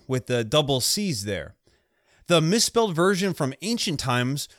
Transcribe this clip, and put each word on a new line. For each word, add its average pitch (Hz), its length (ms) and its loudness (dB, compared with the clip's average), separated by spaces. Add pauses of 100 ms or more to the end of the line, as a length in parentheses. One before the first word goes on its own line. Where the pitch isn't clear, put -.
with 127 220 -4
the 120 160 0
double 135 380 2
C's 170 420 -2
there. 98 320 -6 (720)
The 170 140 4
misspelled 214 520 2
version 185 400 2
from 135 280 -2
ancient 208 400 -4
times 127 580 -2